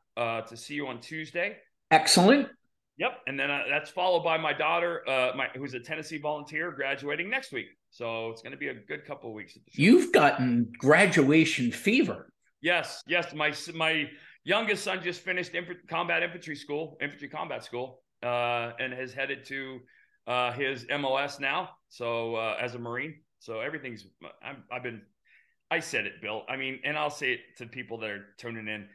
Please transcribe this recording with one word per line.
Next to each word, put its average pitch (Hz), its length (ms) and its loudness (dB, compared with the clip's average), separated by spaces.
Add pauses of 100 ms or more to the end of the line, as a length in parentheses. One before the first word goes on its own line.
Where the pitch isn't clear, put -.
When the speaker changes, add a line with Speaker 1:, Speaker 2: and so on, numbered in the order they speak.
(160)
Speaker 1:
uh, 113 260 0
to 117 140 -14
see 147 180 -12
you 143 120 -4
on 120 140 -8
Tuesday. 165 580 -6 (320)
Speaker 2:
Excellent. 190 580 8 (480)
Speaker 1:
Yep. 196 300 -4
And 135 120 -4
then, 139 120 0
uh, 143 180 -2
that's 147 220 -2
followed 180 340 2
by 160 140 2
my 156 140 0
daughter, 165 560 0
uh, 127 280 2
my, 135 180 -2
who's 131 200 -8
a 123 60 -8
Tennessee 156 380 -8
Volunteer, 151 540 -6
graduating 139 560 -4
next 262 240 -6
week. 117 140 -6 (240)
So 113 400 -6
it's 113 100 -12
gonna 131 160 -14
be 139 120 -8
a 131 60 -6
good 143 300 -12
couple 123 260 -12
of 107 60 -12
weeks 101 200 -16
at - 80 -20
the - 80 -20
show. - 100 0
Speaker 2:
You've 247 300 8
gotten 127 680 6
graduation 151 920 6
fever. - 640 0 (280)
Speaker 1:
Yes. 170 460 0
Yes. 170 280 0
My 151 160 0
s-, 156 220 -8
my 160 360 0 (340)
youngest 208 400 0
son - 200 -4
just 175 180 -6
finished 180 340 -4
infant-, 175 340 -8
combat 170 340 0
infantry 165 340 -6
school, 147 440 -6
infantry 143 280 -8
combat 139 340 -8
school, 123 400 -10 (220)
uh, 120 560 -2
and 127 120 -4
has 127 200 -8
headed 135 320 -6
to, 131 360 -10 (460)
uh, 123 260 0
his 135 380 -2
M 143 140 -2
O 135 120 2
S 139 220 -2
now. 139 320 -2 (180)
So, 117 460 -4
uh, 110 260 -2
as 123 140 -4
a 120 60 -10
Marine, 123 400 -8 (180)
so 113 220 -8
everything's, 127 460 -10 (360)
I'm, 131 300 -14
I've 123 100 -8
been, 117 200 -8 (680)
I 170 100 0
said 117 260 -2
it, - 140 -12
Bill. 107 280 -6
I 135 80 -6
mean, 131 280 -6
and 147 120 -2
I'll 151 140 0
say 139 220 -2
it 113 80 -4 (180)
to 123 80 -12
people 117 320 -10
that 110 120 -6
are 101 140 -10 (140)
tuning 113 280 -8
in. 107 280 -8